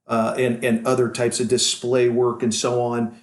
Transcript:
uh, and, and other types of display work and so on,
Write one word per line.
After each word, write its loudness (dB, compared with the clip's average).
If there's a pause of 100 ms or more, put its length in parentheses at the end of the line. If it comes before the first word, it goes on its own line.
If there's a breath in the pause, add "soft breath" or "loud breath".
uh, 0
and, 0
and 0
other 2
types -2
of -2
display 2
work 0
and 2
so -2
on, -2